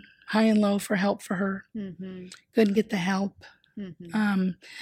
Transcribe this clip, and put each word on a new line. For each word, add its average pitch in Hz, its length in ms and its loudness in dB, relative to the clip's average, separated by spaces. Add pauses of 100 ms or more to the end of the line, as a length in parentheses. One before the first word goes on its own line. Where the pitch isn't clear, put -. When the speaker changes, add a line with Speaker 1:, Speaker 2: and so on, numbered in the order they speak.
(280)
Speaker 1:
high 220 160 2
and 220 160 6
low 202 200 2
for - 180 -2
help 202 240 0
for - 140 -6
her. 196 300 -4 (100)
Speaker 2:
Mm-hmm. 185 520 -12 (260)
Speaker 1:
Couldn't 208 200 4
get 214 160 2
the 208 80 -2
help. 190 480 -2 (340)
Speaker 2:
Mm-hmm. 180 360 -10
Speaker 1:
Um, 196 420 2 (240)